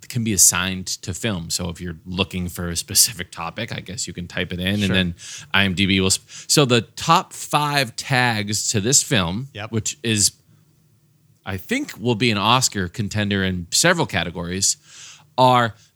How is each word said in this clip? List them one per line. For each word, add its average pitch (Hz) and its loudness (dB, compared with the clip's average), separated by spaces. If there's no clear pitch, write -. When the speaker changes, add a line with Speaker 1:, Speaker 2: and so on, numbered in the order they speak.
Speaker 1:
can 120 -4
be 110 0
assigned 92 2
to - -8
film. 87 -4
So 87 -4
if 85 -10
you're 87 -8
looking 92 -2
for 87 -6
a 82 -6
specific - 0
topic, 85 -8
I - -6
guess - -10
you - -10
can 87 -10
type 90 -4
it 87 -6
in, 95 0
Speaker 2:
Sure. 104 2
Speaker 1:
and 92 2
then 90 2
I 98 6
M 95 2
D 92 2
B 95 4
will. 92 2
Sp-, - -4
so 147 4
the 120 4
top - 0
five 147 -2
tags 110 0
to 110 0
this 120 2
film, 110 -2
Speaker 2:
Yep. 107 -12
Speaker 1:
which - -4
is, 107 2
I 95 -6
think, 277 -6
will 117 0
be 117 2
an 104 2
Oscar 104 2
contender 101 -2
in 92 -2
several 170 4
categories, 87 -2
are 123 6